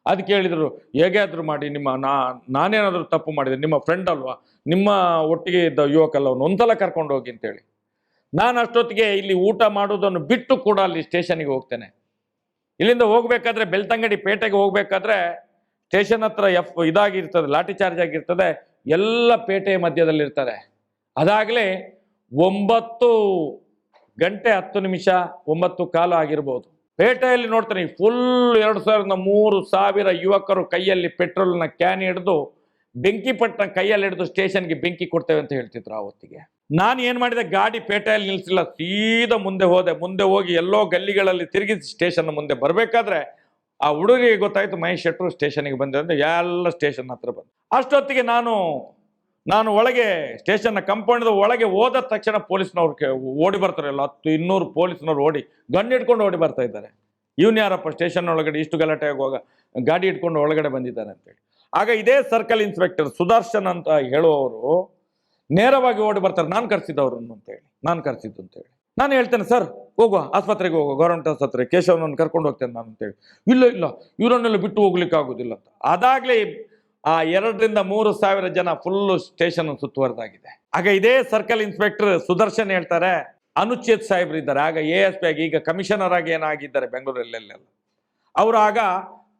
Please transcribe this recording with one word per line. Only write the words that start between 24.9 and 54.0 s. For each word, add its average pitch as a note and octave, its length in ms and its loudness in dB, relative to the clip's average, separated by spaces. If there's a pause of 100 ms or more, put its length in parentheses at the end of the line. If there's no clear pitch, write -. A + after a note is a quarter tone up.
ಒಂಬತ್ತು F3 400 -2
ಕಾಲು F3 280 0
ಆಗಿರ್ಬೋದು. D3 640 -2 (200)
ಪೇಟೆಯಲ್ಲಿ B3 520 2
ನೋಡ್ತೇನೆ, G#3+ 380 -2
ಫುಲ್ B3 680 2
ಎರಡು G#3+ 240 2
ಸಾವಿರದ G3+ 320 2
ಮೂರು G3 520 2
ಸಾವಿರ G3 460 2
ಯುವಕರು F#3 540 0
ಕೈಯಲ್ಲಿ F#3 440 0
ಪೆಟ್ರೋಲ್ನ F3 580 -2
ಕ್ಯಾನ್ F#3+ 360 0
ಹಿಡಿದು, F3+ 640 -2 (300)
ಬೆಂಕಿ G3+ 360 0
ಪಟ್ಟಣ A3 320 0
ಕೈಯಲ್ಲಿ G3 420 0
ಹಿಡಿದು F3+ 180 -4
ಸ್ಟೇಷನ್ಗೆ F#3 500 -2
ಬೆಂಕಿ E3+ 320 -6
ಕೊಡ್ತೇವೆ E3 340 0
ಅಂತ C#3+ 120 -6
ಹೇಳ್ತಿದ್ರು A2+ 420 -8
ಆ A2 40 -8
ಹೊತ್ತಿಗೆ. - 580 -16 (160)
ನಾನು A3+ 300 2
ಏನ್ B3 160 -2
ಮಾಡಿದೆ, A#3+ 240 0
ಗಾಡಿ G3+ 380 0
ಪೇಟೆಯಲ್ಲಿ G#3 500 -2
ನಿಲ್ಸಿಲ್ಲ, F#3 320 -2
ಸೀದಾ A3 760 0
ಮುಂದೆ F#3+ 280 -2
ಹೋದೆ. F3+ 280 4
ಮುಂದೆ F#3 320 -4
ಹೋಗಿ F#3+ 300 2
ಎಲ್ಲೋ F#3+ 300 2
ಗಲ್ಲಿಗಳಲ್ಲಿ F#3 640 0
ತಿರುಗಿ G3+ 340 -2
ಸ್ಟೇಷನ್ E3+ 460 -2
ಮುಂದೆ D3 280 -4
ಬರ್ಬೇಕಾದ್ರೆ F#3+ 960 -2 (320)
ಆ C#3+ 60 2
ಹುಡುಗರಿಗೆ A3 480 4
ಗೊತ್ತಾಯ್ತು G3 400 -2
ಮಹೇಶ್ E3+ 260 -4
ಶೆಟ್ರು E3+ 280 -2
ಸ್ಟೇಷನ್ಗೆ C#3+ 480 -4
ಬಂದೆ C#3 200 -2
ಅಂತ. E3 120 -4
ಎಲ್ಲ E3+ 580 0
ಸ್ಟೇಷನ್ C3 420 -6
ಹತ್ರ A#2+ 200 -12
ಬಂದು - 260 -14 (160)
ಅಷ್ಟೊತ್ತಿಗೆ C4+ 500 0
ನಾನು, A#3 300 0 (960)
ನಾನು G#3+ 240 2
ಒಳಗೆ G#3 640 0
ಸ್ಟೇಷನ್ನ G#3 420 0
ಕಾಂಪೌಂಡ್ A3+ 440 0
ಒಳಗೆ A3 400 4
ಹೋದ A3 320 2
ತಕ್ಷಣ A3 400 -2
ಪೊಲೀಸ್ನವ್ರು F#3 580 0
ಕೇ-, C3+ 520 -2
ಓಡಿ G3 120 0
ಬರ್ತಾರೆ, E3+ 300 -2
ಎಲ್ಲ C#3 140 -4